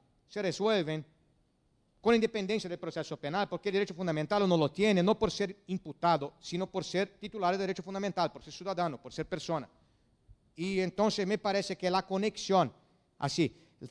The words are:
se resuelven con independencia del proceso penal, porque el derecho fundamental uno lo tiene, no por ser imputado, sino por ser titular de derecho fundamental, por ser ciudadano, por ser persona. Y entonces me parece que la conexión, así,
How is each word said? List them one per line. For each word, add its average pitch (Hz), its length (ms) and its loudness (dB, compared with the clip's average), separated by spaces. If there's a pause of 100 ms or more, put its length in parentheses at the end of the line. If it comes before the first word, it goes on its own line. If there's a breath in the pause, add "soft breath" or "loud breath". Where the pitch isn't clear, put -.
(260)
se - 140 -10
resuelven 185 640 0 (960)
con 226 140 4
independencia 214 560 0
del 175 80 -6
proceso 160 400 -6
penal, 180 300 -2
porque 180 200 -4
el 190 60 -2
derecho 196 200 0
fundamental 170 500 0
uno 185 120 6
lo 156 140 4
tiene, 196 320 4
no 214 160 4
por 214 120 0
ser - 360 -4
imputado, 165 760 0
sino 185 300 -6
por 190 140 -6
ser 196 340 -2
titular 196 340 -2
de 196 60 0
derecho 190 240 -4
fundamental, 190 500 -2
por - 100 -18
ser 151 100 -18
ciudadano, 175 500 -4
por 123 100 -16
ser 160 140 -6
persona. 156 420 -6 (840)
Y 190 260 -2
entonces 196 460 0
me 208 120 0
parece 196 380 -2
que 180 140 0
la 185 160 2
conexión, 190 680 0 (460)
así, 143 360 0 (360 soft breath)